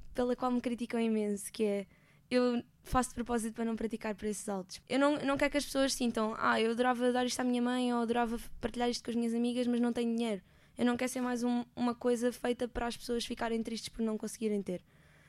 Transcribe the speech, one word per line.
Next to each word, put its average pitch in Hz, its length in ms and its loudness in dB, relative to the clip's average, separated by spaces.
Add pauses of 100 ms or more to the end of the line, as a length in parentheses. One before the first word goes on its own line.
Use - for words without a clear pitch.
(140)
pela 247 220 2
qual 254 140 0
me 247 100 2
criticam 233 400 -2
imenso, 214 520 0
que 220 120 -2
é, 202 220 0 (440)
eu 247 320 4 (200)
faço - 280 0
de - 60 -14
propósito 233 380 -2
para 226 100 -4
não 226 120 -2
praticar 220 380 -4
preços 208 340 -4
altos. 190 400 -6
Eu 254 100 2
não, 294 200 6
não 277 180 0
quero 285 140 2
que 294 80 0
as 285 60 -2
pessoas 269 300 2
sintam, 226 440 0
"Ah, 233 220 2
eu 226 120 2
adorava 247 400 2
dar 254 140 2
isto 247 140 -2
à 254 40 0
minha 247 180 2
mãe 247 300 2
ou 240 80 2
adorava 233 360 0
f-, - 120 -8 (120)
partilhar 240 280 0
isto 240 160 -4
com 247 60 -6
as 226 60 0
minhas 233 180 0
amigas, 240 320 0
mas 240 140 2
não 240 120 2
tenho 233 240 0
dinheiro." 226 260 -2 (360)
Eu 226 60 2
não 240 120 4
quero 247 140 -2
ser 254 120 -4
mais 247 200 -2
um, 240 220 2 (100)
uma 240 200 0
coisa 240 380 2
feita 247 360 -2
para 233 180 -4
as 233 100 -4
pessoas 240 280 -4
ficarem 226 380 -2
tristes 226 260 -6
por - 140 -4
não 220 160 0
conseguirem 208 440 -2
ter. 180 220 -6 (440)